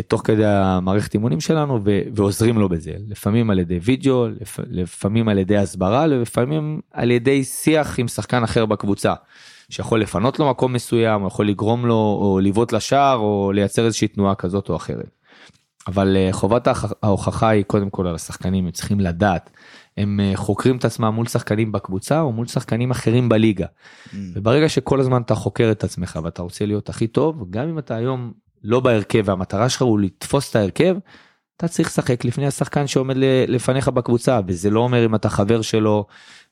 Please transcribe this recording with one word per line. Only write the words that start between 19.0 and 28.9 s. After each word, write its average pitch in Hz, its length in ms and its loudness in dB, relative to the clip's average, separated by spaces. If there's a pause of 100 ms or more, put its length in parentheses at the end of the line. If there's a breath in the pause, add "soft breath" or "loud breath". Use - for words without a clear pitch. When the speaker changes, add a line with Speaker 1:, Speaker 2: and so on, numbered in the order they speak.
Speaker 1:
הם, 101 220 0
אה, 98 160 2
חוקרים 104 420 0
את 117 80 0
עצמם 110 300 0
מול 117 100 -2
שחקנים 110 460 -2
בקבוצה, 104 500 -2
או 143 100 0
מול 113 160 -6
שחקנים 123 440 -4
אחרים 120 380 0
בליגה. 107 360 2
Speaker 2:
Mm. - 500 -18 (180)
Speaker 1:
וברגע 123 360 2
שכל 135 300 0
הזמן 127 220 2
אתה 117 140 0
חוקר 113 360 0
את 104 120 -2
עצמך, 87 400 -6
ואתה 85 180 -8
רוצה 87 240 -8
להיות 104 240 -4
הכי 110 180 -4
טוב, 139 420 0
גם 117 200 -6
אם 160 100 -6
אתה 127 160 -6
היום 123 360 -4 (320)
לא 113 160 2
בהרכב, 113 460 2